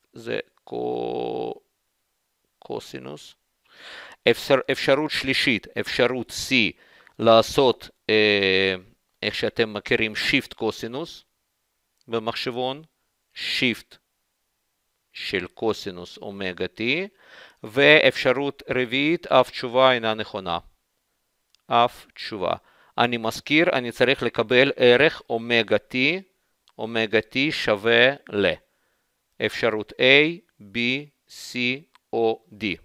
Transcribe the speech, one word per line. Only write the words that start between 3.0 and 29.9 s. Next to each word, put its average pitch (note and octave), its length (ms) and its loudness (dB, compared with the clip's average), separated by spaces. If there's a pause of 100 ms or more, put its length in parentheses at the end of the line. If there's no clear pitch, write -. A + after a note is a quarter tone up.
אפשר-, C3 300 2 (120)
אפשרות C#3+ 380 0
שלישית, - 560 -2 (140)
אפשרות A#2+ 500 -2
C, - 220 -6 (680)
לעשות, A2+ 720 4 (200)
אה, G2 640 2 (480)
איך G#2+ 120 -4
שאתם A2 380 -2
מכירים, A2 440 -2
שיפט - 360 -2
קוסינוס A#2+ 720 -8 (840)
במחשבון, B2+ 760 -6 (520)
שיפט - 600 -4 (1160)
של F2+ 340 -6
קוסינוס F#2+ 720 -8
אומגה F#2+ 480 -8
T, - 140 -16 (840)
ואפשרות C3+ 1080 2
רביעית, C3+ 580 -2
אף C3 240 4
תשובה B2+ 420 2
אינה A2+ 220 -2
נכונה. F#2+ 440 -6 (1080)
אף A#2+ 480 0
תשובה. F2+ 380 -6 (460)
אני A#2+ 180 2
מזכיר, C#3+ 560 0
אני B2 200 -4
צריך C3 300 0
לקבל A#2+ 540 2
ערך B2+ 540 4
אומגה A#2 460 0
T, - 200 -8 (840)
אומגה A2+ 400 -2
T C#3 340 -2
שווה A#2 580 2 (180)
ל-, F#2+ 240 0 (920)
אפשרות G#2+ 460 -4